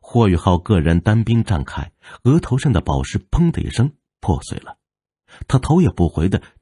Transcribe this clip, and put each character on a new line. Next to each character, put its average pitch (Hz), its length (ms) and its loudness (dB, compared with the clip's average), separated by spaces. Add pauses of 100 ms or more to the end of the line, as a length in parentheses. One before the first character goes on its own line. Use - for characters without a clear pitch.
霍 113 280 2
雨 90 60 4
浩 87 240 2
个 92 220 2
人 82 180 2
单 107 240 0
兵 113 220 0
站 80 180 -2
开， - 300 -10 (320)
额 147 160 4
头 - 180 -2
上 139 140 0
的 87 80 2
宝 69 240 -2
石 - 160 -6 (100)
“砰” 165 220 2
的 - 100 -4
一 76 80 -6
声 127 220 0 (260)
破 - 240 -2
碎 - 160 -12
了， - 200 -18 (680)
他 - 120 0
头 156 220 2
也 156 100 4
不 85 180 0
回 80 200 -2
地 95 140 -2 (200)